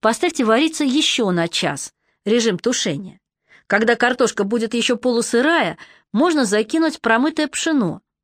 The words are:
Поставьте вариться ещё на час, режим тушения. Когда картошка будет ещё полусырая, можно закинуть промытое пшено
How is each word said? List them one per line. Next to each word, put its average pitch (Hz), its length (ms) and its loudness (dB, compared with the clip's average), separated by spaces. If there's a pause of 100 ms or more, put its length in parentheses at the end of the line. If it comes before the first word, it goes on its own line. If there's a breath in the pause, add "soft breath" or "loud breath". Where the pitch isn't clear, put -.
Поставьте 240 440 0
вариться 294 400 2
ещё 262 460 0
на 170 180 0
час, 147 440 -6 (320)
режим 214 340 2
тушения. 185 600 -4 (460 soft breath)
Когда 220 300 2
картошка 247 480 0
будет 220 280 -2
ещё 240 240 0
полусырая, 240 800 0 (360 loud breath)
можно 294 340 2
закинуть 220 540 0
промытое 285 480 0
пшено 247 520 -2 (240)